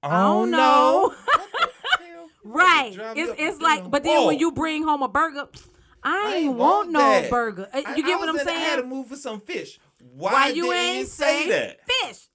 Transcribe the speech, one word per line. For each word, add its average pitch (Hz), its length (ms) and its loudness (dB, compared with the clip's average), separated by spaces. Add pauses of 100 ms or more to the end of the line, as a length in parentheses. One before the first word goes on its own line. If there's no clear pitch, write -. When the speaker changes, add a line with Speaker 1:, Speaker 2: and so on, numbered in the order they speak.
Speaker 1:
"I 143 60 -6
Speaker 2:
I - 20 -2 (120)
don't 208 280 2
Speaker 1:
don't - 20 -
know." - 560 4
Speaker 2:
know. - 120 -4
<laughs> - 80 -10
Speaker 1:
What 539 680 0
the 349 80 -8
hell? 339 220 -20 (160)
Speaker 2:
Right. 285 500 2
Speaker 1:
Drive 220 220 -10
me 302 60 -4
Speaker 2:
It's, 349 100 -4
Speaker 1:
up - 60 -10
and 311 100 -2
Speaker 2:
it's 339 120 -8
like, 320 220 2
Speaker 1:
down. 277 80 -10
Speaker 2:
but 285 140 0
then 302 220 4
when 302 100 2
Speaker 1:
Oh. - 20 -6
Speaker 2:
you 320 140 0
bring 311 320 -4
home 294 180 0
a 254 60 -4
burger, 285 400 -2 (540)
I 262 60 -4
Speaker 1:
I 392 280 -2
Speaker 2:
ain't 330 100 0
Speaker 1:
ain't 262 100 -2
Speaker 2:
want - 20 -8
Speaker 1:
want 349 340 2
Speaker 2:
no 294 80 2
Speaker 1:
that. 269 300 4
Speaker 2:
burger. 220 420 -4
Uh, 277 140 -4
Speaker 1:
I, - 100 -6
Speaker 2:
you 311 80 -2
get 349 100 0
Speaker 1:
I - 40 -2
Speaker 2:
what 330 140 -4
Speaker 1:
was 302 100 -2
Speaker 2:
I'm - 60 -2
Speaker 1:
in, 339 60 -4
I 339 40 -4
had 320 160 -2
Speaker 2:
saying? 254 80 -2
Speaker 1:
to 247 40 -8
move 262 220 -10
for 269 80 -14
some 220 240 -10
fish. - 400 -12 (340)
Why 170 180 -4
Speaker 2:
Why 269 160 2
you 339 160 -2
Speaker 1:
didn't 349 120 0
Speaker 2:
ain't 359 240 -2
Speaker 1:
you - 60 -6
say 285 380 -2
Speaker 2:
say 330 60 -6
Speaker 1:
that? - 360 -4
Speaker 2:
fish? 466 480 -6